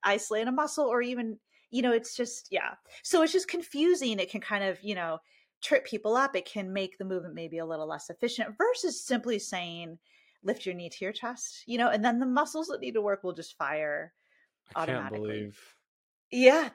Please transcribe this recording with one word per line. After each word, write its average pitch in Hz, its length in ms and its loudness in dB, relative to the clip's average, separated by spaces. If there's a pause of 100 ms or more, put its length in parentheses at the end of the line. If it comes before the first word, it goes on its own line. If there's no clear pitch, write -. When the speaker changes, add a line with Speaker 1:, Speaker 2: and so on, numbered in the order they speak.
Speaker 1:
isolate 208 460 2
a 254 40 0
muscle 294 340 2
or 240 160 2
even, 240 360 -4 (320)
you 240 120 0
know, 247 100 4
it's 233 240 2
just, - 340 -6
yeah. - 240 -2 (280)
So 330 200 6
it's 320 100 4
just 370 160 2
confusing. 285 680 2
It 190 120 -2
can 208 100 -6
kind 202 240 -2
of, 185 180 -2
you 208 120 -4
know, 165 240 -4 (440)
trip 262 220 4
people 214 320 0
up. 277 180 2
It 180 120 -2
can 190 260 -6
make 190 260 -4
the 196 60 -8
movement 180 300 -6
maybe 165 240 -8
a 165 80 -4
little 156 200 -6
less 156 220 -8
efficient 226 480 -4
versus 392 480 0
simply 240 340 -2
saying, 170 600 -8 (440)
"Lift 202 220 -2
your 185 100 -4
knee 175 160 -10
to - 140 -10
your 196 80 -2
chest," - 540 -10
you 240 100 -4
know, 240 120 4
and 214 160 2
then 240 140 2
the 262 80 0
muscles 302 420 0
that - 120 -6
need 247 120 -6
to 226 100 0
work 196 220 -2
will 180 80 -2
just 160 240 -14
fire 151 560 -4 (640)
Speaker 2:
I - 120 -2
can't 135 40 -2
Speaker 1:
automatically. 110 380 -4
Speaker 2:
believe 107 480 -8 (540)
Speaker 1:
Yeah, 262 440 8